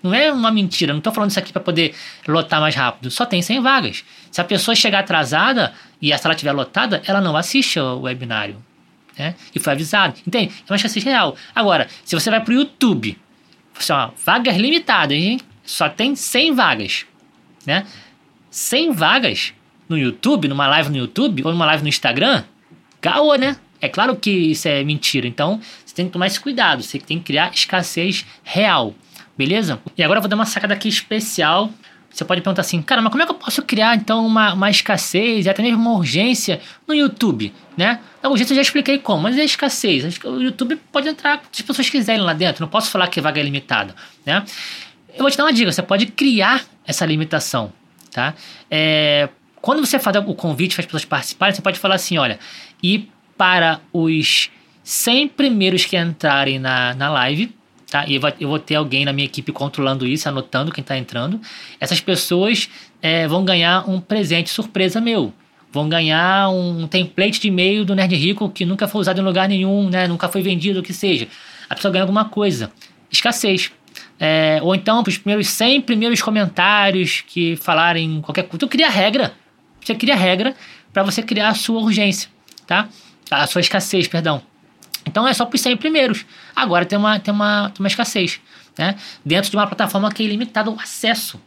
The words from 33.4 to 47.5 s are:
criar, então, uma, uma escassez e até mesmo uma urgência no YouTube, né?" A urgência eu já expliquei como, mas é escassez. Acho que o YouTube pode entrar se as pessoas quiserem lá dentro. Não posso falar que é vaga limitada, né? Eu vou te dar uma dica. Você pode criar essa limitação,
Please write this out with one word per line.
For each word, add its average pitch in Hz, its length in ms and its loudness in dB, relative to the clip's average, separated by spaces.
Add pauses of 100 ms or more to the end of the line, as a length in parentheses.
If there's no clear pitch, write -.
criar, 226 320 2
então, 226 300 0
uma, 220 280 4
uma 196 160 2
escassez 202 760 0
e 190 40 4
até 196 120 0
mesmo 233 180 2
uma 233 180 2
urgência 180 640 0 (260)
no 302 80 0
YouTube, 165 580 0 (220)
né?" 226 240 0 (240)
A 269 60 0
urgência 254 240 2
eu - 20 2
já 277 60 4
expliquei 277 380 0
como, 170 240 0
mas 240 140 0
é 302 60 2
escassez. 202 640 0
Acho 170 140 -6
que - 80 -10
o 254 140 -4
YouTube 254 380 -2 (100)
pode 285 200 -2
entrar 294 320 -2 (100)
se - 100 -10
as - 60 -12
pessoas 269 220 -2
quiserem 220 320 0
lá 170 120 0
dentro. 165 280 0
Não 165 80 -4
posso 214 200 0
falar 180 180 0
que 175 120 -4
é - 20 -4
vaga 147 220 0
limitada, 127 500 -2 (320)
né? 190 200 0 (680)
Eu 262 100 -4
vou 277 60 4
te 277 80 -2
dar 285 60 0
uma 311 100 4
dica. 226 180 4
Você 180 120 -2
pode - 220 2
criar 247 580 2 (240)
essa 160 180 -2
limitação, 156 680 -2 (380)